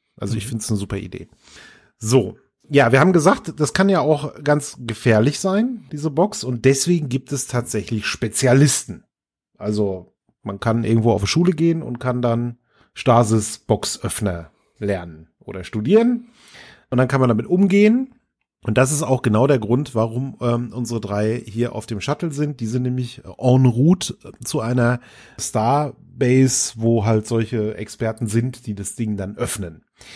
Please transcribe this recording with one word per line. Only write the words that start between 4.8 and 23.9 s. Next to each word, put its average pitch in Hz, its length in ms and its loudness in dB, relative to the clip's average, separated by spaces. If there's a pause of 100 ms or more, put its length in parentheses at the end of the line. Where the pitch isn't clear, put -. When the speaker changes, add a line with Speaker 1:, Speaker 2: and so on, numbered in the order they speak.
Speaker 1:
gefährlich 117 600 2
sein, 220 520 -2
diese 151 180 -4
Box, 175 340 -2
und 123 220 -6
deswegen 147 420 2
gibt 131 240 -6
es 131 160 -6
tatsächlich 113 580 -4
Spezialisten. 127 960 2 (540)
Also 101 560 -4 (280)
man 101 180 -8
kann 117 240 -2
irgendwo 113 280 2
auf 98 100 0
eine 98 60 -2
Schule 175 240 2
gehen 165 300 0
und 120 160 -10
kann 123 240 -4
dann 120 360 -2 (800)
Stasis-Boxöffner 95 1120 -4 (280)
lernen 87 500 -6 (100)
oder 92 260 -12
studieren 214 640 0 (640)
und 123 80 0
dann 127 100 4
kann 135 120 2
man 127 80 4
damit 113 180 0
umgehen. 202 680 4 (500)
Und 110 120 0
das 135 140 4
ist 147 140 -4
auch 131 180 0
genau 117 240 4
der 139 140 4
Grund, 120 340 -2
warum, 117 460 -2
ähm, 120 340 -2
unsere 117 260 -6
drei 107 460 -2
hier 113 300 -4
auf 110 100 -10
dem 104 140 -8
Shuttle 151 320 -4
sind. 143 260 -4
Die 117 80 -6
sind 123 160 -2
nämlich 127 420 -6
en 131 420 4
route 143 500 2 (280)